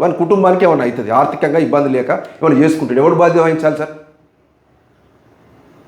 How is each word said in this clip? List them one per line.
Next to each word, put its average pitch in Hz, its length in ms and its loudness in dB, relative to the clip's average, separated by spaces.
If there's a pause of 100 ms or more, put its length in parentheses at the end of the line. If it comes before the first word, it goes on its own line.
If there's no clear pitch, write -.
వాని 170 100 -2 (100)
కుటుంబానికి 185 420 2
ఏమైనా 151 220 2
అవుతుంది, 117 320 -6
ఆర్థికంగా 160 480 0
ఇబ్బంది 143 300 0
లేక 127 140 -4
ఏమైనా 160 520 -2
చేసుకుంటాడు, 135 400 0
ఎవడు 165 120 -2
బాధ్యత 165 260 2
వహించాలి 156 400 0
సార్? 151 120 -10 (1900)